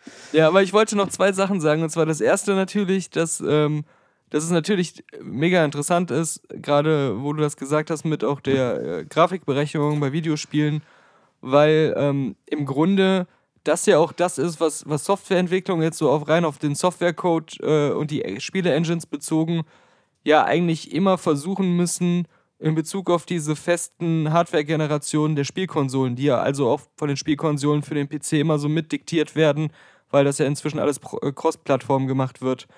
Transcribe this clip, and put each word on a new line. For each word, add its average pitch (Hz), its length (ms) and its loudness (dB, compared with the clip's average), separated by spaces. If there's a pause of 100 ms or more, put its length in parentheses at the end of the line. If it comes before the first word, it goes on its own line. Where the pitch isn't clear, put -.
(320)
Ja, 156 160 6
aber 190 140 6
ich 185 100 -2
wollte 208 240 2
noch 196 140 0
zwei 190 220 2
Sachen 190 280 -2
sagen. 156 220 0
Und 160 80 -2
zwar 160 160 0
das 156 160 -2
erste 170 320 2
natürlich, 190 560 -2
dass, - 360 -4
ähm, 151 380 0 (460)
dass 151 140 -2
es 165 60 -4
natürlich 175 540 -2 (160)
mega 170 420 0
interessant 151 480 0
ist, 156 380 -4
gerade 143 720 0
wo 147 140 -4
du 151 80 -4
das 147 160 -2
gesagt 151 320 -2
hast 156 140 -6
mit 156 200 -2
auch 139 160 -2
der, 127 400 0 (200)
äh, 80 40 -10
Grafikberechnung 151 960 0
bei 135 120 -2
Videospielen, 151 680 -2 (600)
weil, 147 560 4
ähm, 139 380 0 (100)
im 151 180 -4
Grunde 185 640 2 (380)
das 160 200 0
ja 185 140 6
auch 151 140 4
das 175 260 -2
ist, 165 200 -2
was, 160 300 -2
was 147 160 -4
Softwareentwicklung 185 760 0
jetzt 160 160 0
so 151 120 2
auf, 147 180 0
rein 165 180 2
auf 147 100 -4
den 147 180 -2
Softwarecode, 170 840 -2
äh, 147 300 2
und 139 200 -2
die, - 140 -4
äh, 98 160 -8
Spiele-Engines 170 640 -2
bezogen, 160 600 -2 (600)
ja 143 200 4
eigentlich 160 500 0
immer 185 240 2
versuchen 180 580 0
müssen, 175 520 0 (300)
in 156 160 0
Bezug 175 360 -4
auf 175 160 2
diese 156 300 -4
festen 165 760 -2
Hardware-Generationen 156 1000 0
der 143 100 0
Spielkonsolen, 135 720 -2
die 127 100 -4
ja 135 160 4
also 139 280 0
auch 143 140 0 (140)
von 151 120 -4
den 139 80 -2
Spielkonsolen 147 680 0
für 151 120 -8
den 143 140 -2
P 147 120 -8
C - 200 -2
immer 151 180 2
so 147 100 -2
mitdiktiert 156 640 -2
werden, 151 380 2 (380)
weil 139 160 6
das 143 120 0
ja 151 80 2
inzwischen 147 320 -4
alles 143 200 0
pro-, - 220 -14
äh, 139 120 -4
Cross-Plattform 135 720 0
gemacht 131 360 -4
wird. 127 240 -2 (120)